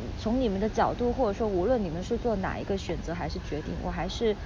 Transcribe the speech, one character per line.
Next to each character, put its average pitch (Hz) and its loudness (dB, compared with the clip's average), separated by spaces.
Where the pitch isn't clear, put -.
从 233 2
你 247 4
们 190 2
的 214 2
角 214 4
度， 240 2
或 233 2
者 202 0
说 220 0
无 185 2
论 240 2
你 170 -2
们 170 -4
是 233 -2
做 233 0
哪 190 -2
一 135 -4
个 196 0
选 170 -4
择 160 -4
还 170 -4
是 - -4
决 156 -4
定， 170 -4
我 170 -4
还 170 -2
是 214 0